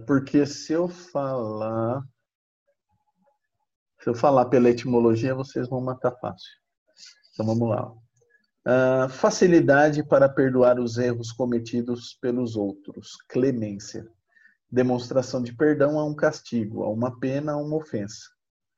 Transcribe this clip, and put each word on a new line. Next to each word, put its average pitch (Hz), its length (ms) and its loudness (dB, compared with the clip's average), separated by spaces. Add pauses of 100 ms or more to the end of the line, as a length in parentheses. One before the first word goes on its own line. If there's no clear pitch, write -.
porque 139 400 2
se - 260 -10
eu 175 160 0
falar, 117 1120 -4 (2000)
se - 100 -2
eu 117 40 0
falar 131 320 4
pela 123 240 6
etimologia, 120 640 2
vocês 131 340 -6
vão 127 120 -6
matar 127 400 -4
fácil. - 300 -10 (800)
Então, 110 140 -4
vamos 113 220 0
lá. - 220 -4 (760)
Ah, 131 420 2
facilidade 151 1000 4
para 139 220 6
perdoar 127 500 4
os 117 200 -4
erros 120 340 -4
cometidos 120 880 -4
pelos 123 360 -4
outros. 98 560 -8 (160)
Clemência. 110 760 -4 (640)
Demonstração 127 720 0
de 120 120 -8
perdão 151 440 2
a 151 60 -2
um 151 100 -4
castigo, 117 680 -4
a 104 80 -4
uma 117 300 -4
pena, 139 320 -4
a 147 40 -4
uma 151 200 -4
ofensa. 110 520 -8 (480)